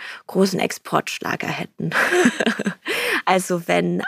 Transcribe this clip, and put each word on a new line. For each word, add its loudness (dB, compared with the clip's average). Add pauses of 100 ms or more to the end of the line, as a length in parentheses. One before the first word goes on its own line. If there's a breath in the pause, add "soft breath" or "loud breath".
(280 loud breath)
großen 2
Exportschlager -4
hätten. -6
<laughs> 2 (1200 loud breath)
Also 0
wenn 2